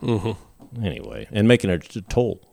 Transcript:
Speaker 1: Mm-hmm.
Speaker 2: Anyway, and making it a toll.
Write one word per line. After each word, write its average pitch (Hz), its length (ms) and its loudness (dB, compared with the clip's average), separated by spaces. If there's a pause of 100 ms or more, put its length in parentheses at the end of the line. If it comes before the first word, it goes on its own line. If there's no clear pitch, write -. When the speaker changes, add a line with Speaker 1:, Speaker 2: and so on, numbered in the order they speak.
Speaker 1:
Mm-hmm. 107 840 -6
Speaker 2:
Anyway, - 460 -8
and 107 180 2
making 117 220 4
it 85 260 -4
a 104 60 -8
toll. 117 380 -2 (120)